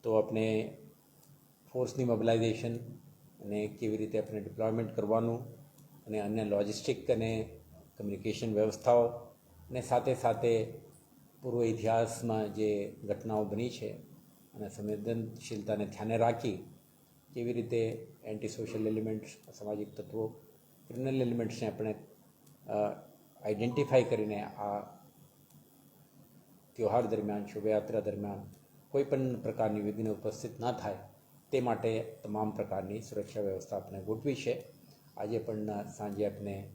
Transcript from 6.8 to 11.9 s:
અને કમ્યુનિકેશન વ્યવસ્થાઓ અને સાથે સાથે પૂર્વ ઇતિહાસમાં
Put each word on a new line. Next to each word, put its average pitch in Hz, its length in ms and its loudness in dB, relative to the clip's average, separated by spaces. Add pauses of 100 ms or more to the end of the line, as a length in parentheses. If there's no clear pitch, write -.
અને 113 380 0 (480)
કમ્યુનિકેશન 104 560 -2
વ્યવસ્થાઓ 117 540 6 (600)
અને 127 120 -4
સાથે 127 320 4
સાથે 113 600 4 (680)
પૂર્વ 120 220 0
ઇતિહાસમાં 110 920 2